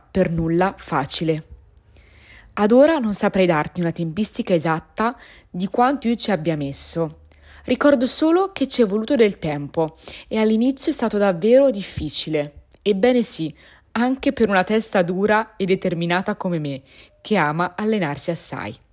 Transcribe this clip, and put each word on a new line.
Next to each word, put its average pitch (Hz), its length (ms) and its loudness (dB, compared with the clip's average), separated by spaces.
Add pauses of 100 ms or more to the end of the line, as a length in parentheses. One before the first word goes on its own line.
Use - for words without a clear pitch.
(100)
per 175 200 0
nulla 170 480 0
facile. 156 680 -2 (1080)
Ad 208 180 2
ora 302 240 8
non 220 160 -2
saprei 190 320 0
darti 175 380 0
una 165 100 -2
tempistica 175 640 -4
esatta 165 640 -2 (320)
di 180 160 -6
quanto 247 420 0
io 233 80 0
ci - 140 -2
abbia 160 260 -2
messo. 151 640 -4 (460)
Ricordo 262 420 2
solo 330 460 2
che 269 140 -4
ci - 140 0
è 226 60 4
voluto 220 300 -2
del 208 220 2
tempo 151 600 -6 (300)
e 220 100 -4
all'inizio 226 540 0
è - 20 -2
stato 208 240 -2
davvero 208 520 4
difficile. 156 920 -6 (180)
Ebbene 220 400 2
sì, - 340 -4 (380)
anche 262 400 0
per 226 160 2
una 190 160 2
testa 214 380 0
dura 202 540 0
e 196 100 -4
determinata 180 720 -2
come 175 220 -4
me, 139 220 -6 (400)
che - 160 -2
ama 160 400 0
allenarsi 196 540 -2
assai. 107 440 -8 (180)